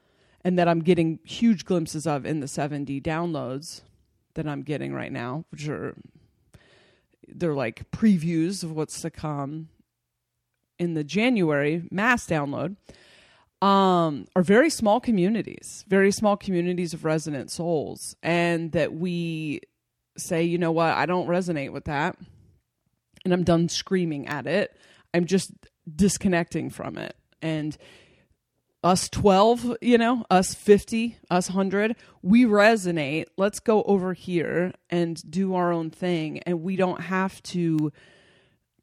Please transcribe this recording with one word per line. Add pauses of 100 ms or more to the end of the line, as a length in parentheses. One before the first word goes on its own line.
(460)
and
that
I'm
getting
huge
glimpses
of
in
the
seven
D
downloads (540)
that
I'm
getting
right
now,
which
are, (1400)
they're
like
previews
of
what's
to
come (1120)
in
the
January
mass
download, (840)
um,
are
very
small
communities,
very
small
communities
of
resonant
souls.
And
that
we (560)
say,
"You
know
what?
I
don't
resonate
with
that. (1080)
And
I'm
done
screaming
at
it. (360)
I'm
just (420)
disconnecting
from
it." (260)
And (1080)
us
twelve,
you
know,
us
fifty, (140)
us
hundred, (260)
we
resonate. (100)
Let's
go
over
here (160)
and (100)
do
our
own
thing.
And
we
don't
have
to (920)